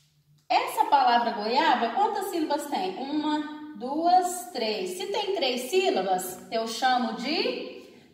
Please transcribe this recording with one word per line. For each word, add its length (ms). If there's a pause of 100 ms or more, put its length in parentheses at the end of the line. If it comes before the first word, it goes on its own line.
(500)
Essa 360
palavra 460
goiaba, 580
quantas 420
sílabas 360
tem? 300
Uma, 800
duas, 720
três. 400
Se 160
tem 280
três 340
sílabas, 800
eu 160
chamo 460
de 800 (200)